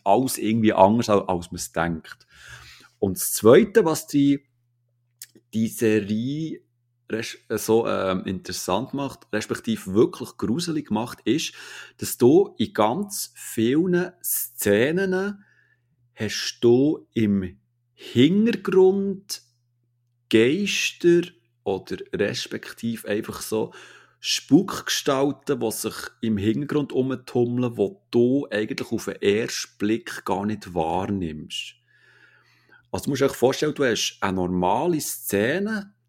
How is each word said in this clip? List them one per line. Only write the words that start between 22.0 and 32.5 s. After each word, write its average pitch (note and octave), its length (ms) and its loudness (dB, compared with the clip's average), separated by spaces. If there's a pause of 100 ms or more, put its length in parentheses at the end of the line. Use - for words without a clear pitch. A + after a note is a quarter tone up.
respektive A2+ 960 -6
einfach G#2+ 340 -6
so A2 300 -4 (460)
Spukgestalten, - 1400 0
die A2+ 100 -2
sich G#2 240 -6 (260)
im A2 160 -2
Hintergrund C3+ 560 -2
rumtummeln, B2 800 -2
die G2+ 160 0 (200)
du B2 400 2
eigentlich G#2+ 420 -4
auf G#2+ 140 -4
den G2 140 -8
ersten G#2 580 -2
Blick A2 460 -4
gar G2 220 -2
nicht G#2 280 -8
wahrnimmst. E2+ 1000 -4 (1160)